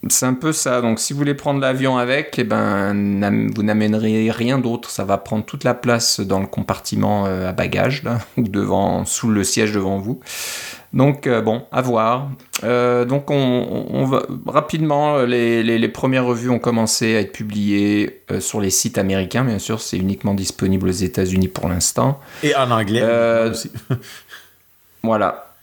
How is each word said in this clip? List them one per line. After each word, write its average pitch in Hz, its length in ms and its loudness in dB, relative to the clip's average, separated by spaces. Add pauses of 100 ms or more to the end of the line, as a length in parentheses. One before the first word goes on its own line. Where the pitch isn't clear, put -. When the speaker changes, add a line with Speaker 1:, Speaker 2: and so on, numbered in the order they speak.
Speaker 1:
C'est - 160 2
un 127 80 2
peu 156 180 0
ça. 127 300 0
Donc, 113 180 2
si - 140 -4
vous 139 60 -4
voulez 143 160 2
prendre 143 240 0
l'avion 131 400 2
avec, 131 400 0
eh 123 40 2
ben, 104 520 2
n'am-, 101 580 2
vous 107 80 -2
n'amènerez 107 680 2
rien 120 260 0
d'autre. 120 320 -2
Ça - 160 -6
va 98 140 2
prendre - 260 -4
toute - 180 -12
la 123 120 2
place 120 440 0
dans 95 200 0
le 98 80 -2
compartiment, 101 800 -2
euh, 92 200 -2
à 92 40 -4
bagages, 113 500 0
là, 117 160 -2 (100)
<laughs> - 100 -6
ou 120 100 2
devant, 95 580 0
sous - 240 -2
le 104 140 2
siège 107 280 0
devant 98 280 0
vous. 104 200 -6 (760)
Donc, 139 340 2
euh, 117 120 2
bon, 110 320 0
à 127 120 0
voir. 123 460 0 (340)
Euh, 123 420 2
donc, 139 240 -2
on, 147 60 0
on, 127 500 0 (160)
on 135 40 2
va, 131 180 2 (240)
rapidement, 147 720 0
les, 120 400 2
les, 113 160 2
les 113 100 2
premières 131 380 0
revues 123 240 0
ont 120 100 2
commencé 113 560 0
à 110 40 2
être 101 120 -4
publiées, 104 1000 0
euh, 101 80 -2
sur - 200 -4
les 98 120 0
sites - 260 0
américains. 95 480 0
Bien 110 140 0
sûr, 110 200 -4
c'est - 180 -6
uniquement 95 360 0
disponible 95 560 0
aux - 20 0
États-Unis 92 560 0
pour - 220 -4
l'instant. 120 500 0 (220)
Speaker 2:
Et 147 140 2
en 131 160 2
anglais, 110 320 2
Speaker 1:
Euh, 117 480 2
Speaker 2:
aussi. - 200 -8 (180)
<laughs> - 1120 -12
Speaker 1:
Voilà. 107 440 0 (160)